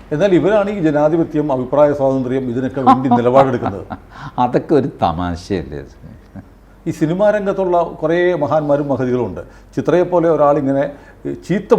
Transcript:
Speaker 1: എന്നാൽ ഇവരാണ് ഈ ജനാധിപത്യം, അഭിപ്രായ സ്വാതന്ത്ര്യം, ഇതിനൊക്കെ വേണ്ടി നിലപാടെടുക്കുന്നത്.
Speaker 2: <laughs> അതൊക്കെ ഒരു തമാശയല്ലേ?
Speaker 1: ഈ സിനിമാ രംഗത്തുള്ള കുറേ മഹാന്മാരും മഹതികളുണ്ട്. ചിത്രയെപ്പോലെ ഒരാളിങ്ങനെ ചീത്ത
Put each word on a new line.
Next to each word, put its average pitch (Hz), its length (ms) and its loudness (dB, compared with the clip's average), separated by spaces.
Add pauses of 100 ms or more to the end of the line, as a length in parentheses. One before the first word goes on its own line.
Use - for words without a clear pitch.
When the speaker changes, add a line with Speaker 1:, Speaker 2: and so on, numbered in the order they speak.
(120)
Speaker 1:
എന്നാൽ 175 280 0
ഇവരാണ് 202 300 0
ഈ 208 100 -6
ജനാധിപത്യം, 151 720 0
അഭിപ്രായ 139 420 2
സ്വാതന്ത്ര്യം, 135 560 -2
ഇതിനൊക്കെ 127 320 -4
വേണ്ടി 131 280 4
നിലപാടെടുക്കുന്നത്. 123 760 2 (280)
Speaker 2:
<laughs> 143 300 -4
അതൊക്കെ 151 320 0
ഒരു 131 140 2 (120)
തമാശയല്ലേ? 82 840 -4 (1040)
Speaker 1:
ഈ 165 40 -4
സിനിമാ 180 400 -2
രംഗത്തുള്ള 190 520 0
കുറേ 175 500 0 (100)
മഹാന്മാരും 147 440 0
മഹതികളുണ്ട്. 123 540 -2 (340)
ചിത്രയെപ്പോലെ 170 540 2
ഒരാളിങ്ങനെ 143 540 2 (640)
ചീത്ത 208 320 0